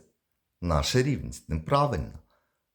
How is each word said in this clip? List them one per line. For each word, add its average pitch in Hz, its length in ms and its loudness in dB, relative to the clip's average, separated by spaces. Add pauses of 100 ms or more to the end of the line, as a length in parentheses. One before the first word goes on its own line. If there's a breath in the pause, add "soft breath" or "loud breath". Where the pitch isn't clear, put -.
(600)
Наша 85 400 2
рівність 85 480 -4
неправильна. 92 680 0 (560)